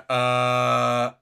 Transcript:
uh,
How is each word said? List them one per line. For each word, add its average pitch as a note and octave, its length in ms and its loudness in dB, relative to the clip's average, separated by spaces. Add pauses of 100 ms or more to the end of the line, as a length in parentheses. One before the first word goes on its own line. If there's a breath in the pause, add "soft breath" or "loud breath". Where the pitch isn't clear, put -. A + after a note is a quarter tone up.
uh, B2 1120 0